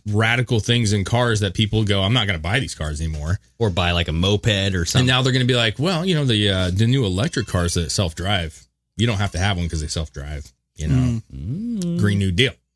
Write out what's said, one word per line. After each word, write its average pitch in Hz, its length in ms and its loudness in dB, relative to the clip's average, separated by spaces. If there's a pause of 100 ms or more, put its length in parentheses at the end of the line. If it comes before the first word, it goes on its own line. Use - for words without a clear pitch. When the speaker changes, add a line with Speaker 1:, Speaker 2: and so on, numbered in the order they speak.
Speaker 1:
radical 110 520 2
things 113 360 2
in 98 100 0
cars 117 360 2
that 98 140 0
people 110 300 0
go, 98 180 0
"I'm 101 120 2
not 117 120 0
gonna 95 120 -2
buy 90 220 -2
these 87 140 -6
cars 76 260 -6
anymore." 78 400 -2 (180)
Speaker 2:
Or 113 120 2
buy, 87 220 0
like, 87 160 0
a 78 40 -2
moped 95 340 0 (280)
or 87 100 0
something. 123 160 2
Speaker 1:
And 127 60 2
now 127 160 2
they're 131 100 2
gonna 131 140 2
be 127 80 2
like, 117 240 0
"Well, 165 260 -2
you 190 100 2
know, 151 120 2
the, 104 240 2
uh, 92 200 0
the 101 160 2
new 131 200 2
electric 101 400 -2
cars 87 280 0
that 85 160 -2
self-drive, 87 760 -4 (320)
you 110 80 2
don't 113 120 0
have 101 140 -2
to 82 60 -6
have 98 180 0
one 87 120 -2
'cause 80 120 -4
they 76 60 -4
self-drive," 73 640 -8 (260)
you 78 120 -4
know? 123 340 2 (120)
Speaker 3:
Mm. 175 460 -6
Speaker 2:
Mm. 175 180 -2
Speaker 1:
Green - 200 2
New 196 140 0
Deal. 117 200 2 (240)